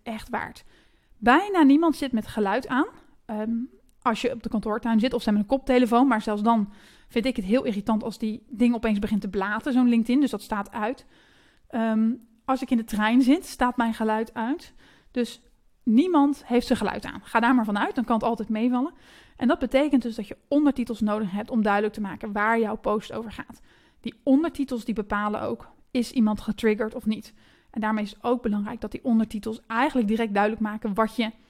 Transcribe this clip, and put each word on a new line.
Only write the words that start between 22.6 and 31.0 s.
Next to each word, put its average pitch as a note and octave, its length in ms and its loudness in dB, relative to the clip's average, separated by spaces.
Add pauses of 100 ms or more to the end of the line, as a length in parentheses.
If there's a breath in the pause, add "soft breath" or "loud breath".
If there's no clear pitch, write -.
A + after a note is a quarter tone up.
jouw A3 160 -2
post A3+ 360 -4
over A3 200 -10
gaat. - 280 -16 (400 soft breath)
Die - 220 -10
ondertitels C4+ 640 0
die A3 100 -4
bepalen G#3 460 -4
ook, A3 300 -8 (200)
is A#3+ 220 -2
iemand G#3+ 280 2
getriggerd G#3+ 540 -2
of B3 120 -8
niet? G#3+ 280 -6 (360 soft breath)
En - 100 -10
daarmee G#3+ 240 -2
is G3+ 60 -10
het - 140 -14
ook B3 180 0
belangrijk G#3 380 -4
dat - 100 -10
die - 140 -10
ondertitels A3 640 -2
eigenlijk A#3+ 420 0
direct A3 260 0
duidelijk G#3+ 280 0
maken G#3+ 320 -4
wat A3 220 0